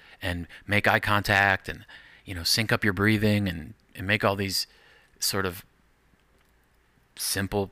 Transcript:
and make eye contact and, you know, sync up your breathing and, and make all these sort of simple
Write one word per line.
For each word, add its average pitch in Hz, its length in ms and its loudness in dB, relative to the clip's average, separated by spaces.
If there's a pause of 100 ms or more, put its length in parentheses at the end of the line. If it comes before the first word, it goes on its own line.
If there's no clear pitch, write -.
(240)
and 87 220 -6 (220)
make 101 200 2
eye 107 120 6
contact 98 680 2
and, - 160 -10 (420)
you 98 100 -10
know, 85 80 -8
sync 113 280 0
up 117 120 0
your 104 100 2
breathing 104 540 2
and, 85 260 -8 (220)
and 95 100 -8
make 104 180 0
all 101 120 2
these 98 320 -4 (520)
sort 95 280 -2
of 90 180 -10 (1500)
simple 98 560 -4